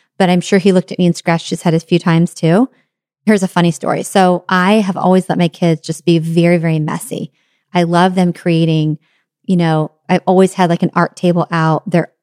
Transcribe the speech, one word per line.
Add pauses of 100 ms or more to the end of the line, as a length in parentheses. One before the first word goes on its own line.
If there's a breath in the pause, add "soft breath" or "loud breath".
(180 soft breath)
but
I'm
sure
he
looked
at
me
and
scratched
his
head
a
few
times
too. (580)
Here's
a
funny
story.
So
I
have
always
let
my
kids
just
be
very,
very
messy. (400)
I
love
them
creating, (440)
you
know, (160)
I've
always
had,
like,
an
art
table
out.
They're (100)